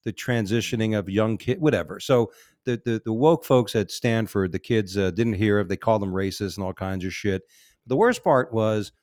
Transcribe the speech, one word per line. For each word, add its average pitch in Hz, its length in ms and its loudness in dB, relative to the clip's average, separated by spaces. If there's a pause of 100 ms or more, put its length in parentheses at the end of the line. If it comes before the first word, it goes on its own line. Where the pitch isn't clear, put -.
the 110 100 -6
transitioning 110 840 -2
of 98 120 -4
young 107 300 2
kid, 127 200 -4
whatever. 98 400 0
So 120 320 2 (340)
the, 120 200 -2
the, 113 180 -2
the 113 100 -4
woke 151 300 4
folks 123 320 4
at 101 140 0
Stanford, 107 600 0
the 90 80 -4
kids, 101 360 -2
uh, 98 140 2
didn't 110 240 0
hear 104 260 2
it. 98 80 -2
They 95 100 -4
called 110 260 2
them 95 100 -4
racist 95 440 -4
and 101 80 -6
all 92 80 -6
kinds 95 320 -6
of 92 80 -6
shit. 95 280 -2 (460)
The 123 100 -2
worst 233 260 2
part 131 300 2
was 110 380 0 (120)